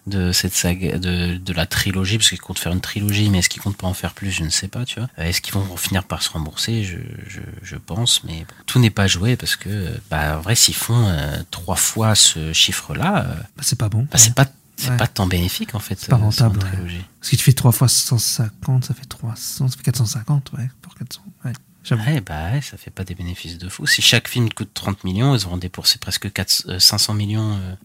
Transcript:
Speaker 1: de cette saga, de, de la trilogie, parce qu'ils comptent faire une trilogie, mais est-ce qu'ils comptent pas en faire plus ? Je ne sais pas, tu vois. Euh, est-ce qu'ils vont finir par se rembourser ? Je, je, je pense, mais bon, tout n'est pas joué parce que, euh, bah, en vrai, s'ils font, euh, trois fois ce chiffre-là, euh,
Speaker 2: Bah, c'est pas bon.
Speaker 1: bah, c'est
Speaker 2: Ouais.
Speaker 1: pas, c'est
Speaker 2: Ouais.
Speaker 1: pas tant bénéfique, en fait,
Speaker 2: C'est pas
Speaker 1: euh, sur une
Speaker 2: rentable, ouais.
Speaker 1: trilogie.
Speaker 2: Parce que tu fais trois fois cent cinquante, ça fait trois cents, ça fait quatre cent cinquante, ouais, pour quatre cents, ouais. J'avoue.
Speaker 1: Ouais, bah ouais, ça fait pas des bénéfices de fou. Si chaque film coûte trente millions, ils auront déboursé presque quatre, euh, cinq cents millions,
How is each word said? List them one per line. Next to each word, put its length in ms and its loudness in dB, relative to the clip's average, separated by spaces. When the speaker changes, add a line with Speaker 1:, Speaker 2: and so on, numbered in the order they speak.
Speaker 1:
de 260 0
cette 220 0
saga, 460 0
de, 380 0
de 160 -6
la 120 0
trilogie, 540 0
parce 100 4
qu'ils 100 -2
comptent 200 -10
faire 120 -2
une 80 0
trilogie, 520 0
mais 80 4
est-ce 100 2
qu'ils 120 -8
comptent 140 -4
pas 120 -6
en 80 -2
faire 180 -6
plus ? 180 -6
Je 120 -4
ne 60 -2
sais 180 -2
pas, 180 -6
tu 140 -8
vois. 180 -4
Euh, 60 -6
est-ce 180 -2
qu'ils 140 -8
vont 200 -2
finir 280 -2
par 180 -8
se 80 -4
rembourser ? 540 -4
Je, 160 -6
je, 140 -14
je 120 -12
pense, 480 -2
mais 240 -8
bon, 80 -20
tout 120 4
n'est 120 8
pas 160 2
joué 280 2
parce 200 -2
que, 120 -8
euh, 300 -4
bah, 260 0
en 40 -4
vrai, 140 0
s'ils 200 4
font, 320 4
euh, 420 0
trois 260 -6
fois 380 2
ce 400 4
chiffre-là, 720 0
euh, 80 -4
Speaker 2:
Bah, 60 -10
c'est 160 0
pas 100 0
bon. 200 0
Speaker 1:
bah, 100 4
c'est 100 8
Speaker 2:
Ouais. 60 0
Speaker 1:
pas, 100 6
c'est 140 -4
Speaker 2:
Ouais. 80 2
Speaker 1:
pas 100 4
tant 200 0
bénéfique, 480 0
en 40 -4
fait, 200 -6
Speaker 2:
C'est 100 -10
pas 60 6
Speaker 1:
euh, 160 4
sur 160 4
une 40 6
Speaker 2:
rentable, 140 0
ouais. 60 -4
Speaker 1:
trilogie. 340 -6
Speaker 2:
Parce 100 -10
que 60 4
tu 80 0
fais 100 10
trois 180 6
fois 160 4
cent 300 2
cinquante, 680 0
ça 100 -4
fait 100 -12
trois 300 -10
cents, 320 -4
ça 100 -2
fait 60 -18
quatre 140 0
cent 100 2
cinquante, 500 -2
ouais, 100 -4
pour 140 -20
quatre 180 -12
cents, 100 -16
ouais. 80 -6
J'avoue. 180 0
Speaker 1:
Ouais, 200 0
bah 300 -6
ouais, 100 0
ça 140 -14
fait 140 -18
pas 140 -10
des 100 -8
bénéfices 460 -8
de 100 -10
fou. 160 -10
Si 160 2
chaque 260 4
film 220 2
coûte 240 -8
trente 300 -4
millions, 320 2
ils 100 0
auront 120 -4
déboursé 420 -2
presque 340 -6
quatre, 340 0
euh, 120 -6
cinq 180 6
cents 160 0
millions, 400 0